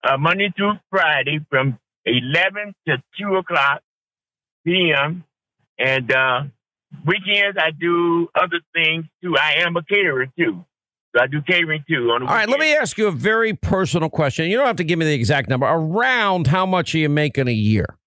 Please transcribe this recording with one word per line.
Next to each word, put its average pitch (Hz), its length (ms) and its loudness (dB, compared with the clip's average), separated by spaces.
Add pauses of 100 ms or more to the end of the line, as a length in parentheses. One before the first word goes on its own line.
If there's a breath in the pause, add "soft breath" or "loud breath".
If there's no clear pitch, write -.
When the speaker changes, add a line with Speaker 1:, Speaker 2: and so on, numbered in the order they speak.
Speaker 1:
uh, 135 120 2
Monday 180 400 0
through 202 220 0 (120)
Friday 151 500 0 (100)
from 135 280 0 (260)
eleven 180 720 -2 (140)
to 131 120 -2 (180)
two 196 180 -2
o'clock 151 460 0 (800)
P 175 280 2
M, 151 300 -2 (560)
and, 131 340 0
uh, 131 300 2 (640)
weekends 202 560 -2
I 160 120 0
do 170 640 0
other 175 260 0 (140)
things 160 300 0 (180)
too. 175 140 -2
I 147 180 2 (100)
am 170 120 -2
a 170 60 -2
caterer 156 440 0 (120)
too, 107 260 -2 (500)
so 120 80 4
I 131 40 2
do 147 160 -4
catering 160 460 -2
too. 123 240 0
On 120 100 0
the 131 60 -4
Speaker 2:
All 185 60 2
right, 214 140 0
let 269 120 0
me 311 60 0
Speaker 1:
weekends. 294 240 0
Speaker 2:
ask - 80 -10
you 214 100 2
a 185 40 -2
very 214 420 0
personal 175 540 0
question. 160 400 0
You 208 80 0
don't 269 100 2
have 226 100 0
to 180 80 -2
give 170 140 0
me 165 60 0
the 151 100 2
exact 135 340 2
number. 131 180 0
Around 185 840 0
how 185 180 2
much 185 280 0
are 160 40 2
you 156 100 2
making 143 400 0
a 120 40 0
year? 107 340 2 (200)